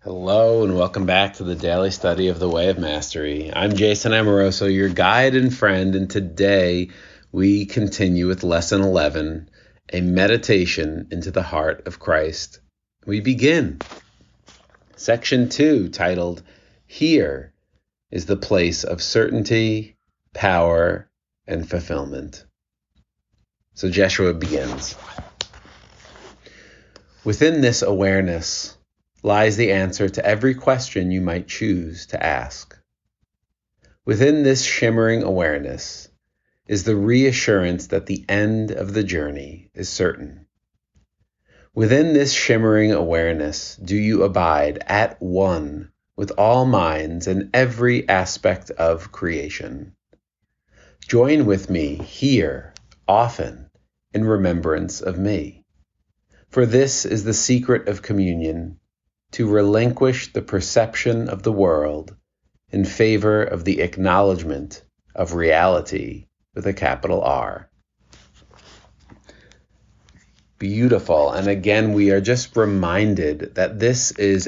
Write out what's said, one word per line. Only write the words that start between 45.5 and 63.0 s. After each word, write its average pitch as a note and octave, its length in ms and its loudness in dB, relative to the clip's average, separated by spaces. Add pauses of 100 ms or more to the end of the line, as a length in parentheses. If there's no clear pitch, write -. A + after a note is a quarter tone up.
with G2 200 -6
all A#2+ 280 4
minds E2+ 600 0
and F#2+ 260 -2
every B2 560 0
aspect F#2 600 0
of E2 420 -2
creation. D#2+ 840 -8 (1120)
Join C3 380 4
with G2 240 0
me D2+ 260 -2
here, E2 800 -2 (340)
often, G2 640 0 (440)
in G#2+ 120 0
remembrance F2 760 0
of F2+ 180 -6
me. F#2 460 -4 (840)
For B2 160 4
this C3 400 2
is G#2 180 -2
the A2 100 -2
secret B2 540 0
of G2+ 140 -4
communion, E2+ 800 -4 (500)
to A2 180 -2
relinquish A#2 840 2
the - 120 -6
perception A#2 840 -2
of F#2+ 140 -8
the A2 100 0
world D#2 640 0 (540)
in G2 160 0
favor G#2+ 580 2